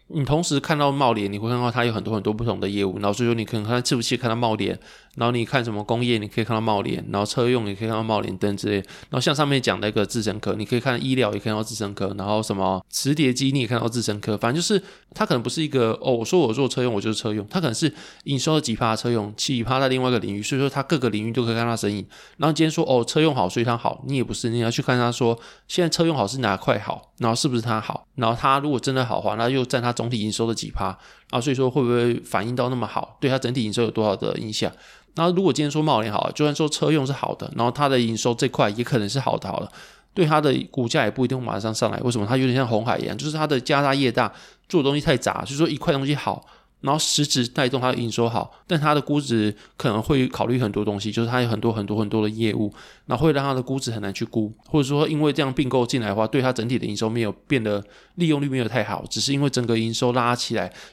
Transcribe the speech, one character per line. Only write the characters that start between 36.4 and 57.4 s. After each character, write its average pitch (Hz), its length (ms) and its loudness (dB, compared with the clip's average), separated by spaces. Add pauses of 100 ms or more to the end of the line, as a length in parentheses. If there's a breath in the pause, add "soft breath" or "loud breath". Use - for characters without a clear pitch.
算 147 120 2
说 156 120 0
车 151 240 0
用 151 160 2
是 139 60 0
好 - 220 -4
的， - 200 -10
然 117 80 -2
后 120 80 2
它 143 160 0
的 131 140 4
营 113 160 0
收 120 180 2
这 127 140 0
块 120 220 2
也 107 120 -2
可 123 140 0
能 104 100 0
是 120 140 -2
好 117 160 0
的 - 100 -8
好 95 140 -4
了， - 100 -8 (440 loud breath)
对 175 100 4
它 151 160 4
的 143 140 4 (160)
股 120 180 0
价 143 160 2
也 107 60 0
不 131 160 0
一 - 20 2
定 131 120 -4
马 110 200 -4
上 110 140 -2
上 110 160 0
来。 104 100 -4
为 127 100 0
什 120 80 0
么？ 101 80 0
它 117 120 0
有 131 80 4
点 123 100 2
像 131 100 2
鸿 110 160 2
海 113 160 0
一 - 60 -4
样， - 140 -4
就 135 80 -6
是 151 60 -4
它 156 140 0
的 143 140 2
家 143 220 2
大 139 120 2
业 135 160 2
大， 113 220 0 (380 loud breath)
做 170 120 4
的 131 60 2
东 139 60 4
西 147 100 -2
太 151 100 4
杂， - 300 -2
所 120 100 -8
以 139 40 -4
说 160 100 4
一 151 80 -2
块 165 160 0
东 139 140 -2
西 147 80 0
好， - 320 -4 (340 soft breath)
然 139 100 -2
后 151 80 2
实 147 280 2
质 127 200 0
带 127 220 0
动 131 100 0
它 127 140 2
的 120 60 -4
营 120 120 -2
收 117 160 2
好， 117 240 -2 (160 loud breath)
但 165 140 0
它 147 140 2
的 147 80 2
估 147 180 0
值 110 340 0 (220 loud breath)
可 135 140 -2
能 107 100 0
会 131 280 2
考 - 180 -2
虑 123 120 0
很 113 140 0
多 104 100 0
东 104 160 -2
西， 104 140 -4
就 117 100 0
是 113 60 0
它 123 140 2
有 120 60 0
很 110 120 -2
多 117 100 2
很 107 140 -2
多 104 140 -2
很 107 100 -2
多 110 140 0
的 107 80 0
业 110 240 0
务， 107 180 -2 (320 loud breath)
然 123 140 -2
后 143 80 2
会 160 60 4
让 139 120 -2
它 139 80 0
的 127 100 0
估 131 160 -4
值 131 120 -6
很 110 100 -6
难 98 140 -6
去 - 100 -6
估， 110 260 -2 (160)
或 151 160 2
者 127 60 -4
说 143 180 2
因 151 140 0
为 151 100 4
这 147 120 0
样 135 100 -2
并 131 160 0
购 123 160 2
进 123 160 0
来 107 60 -2
的 98 80 0
话， 107 120 2
对 139 140 0
它 127 100 2
整 117 160 -2
体 123 120 0
的 - 80 -4
营 104 100 -6
收 110 140 0
没 120 100 0
有 110 100 0 (160)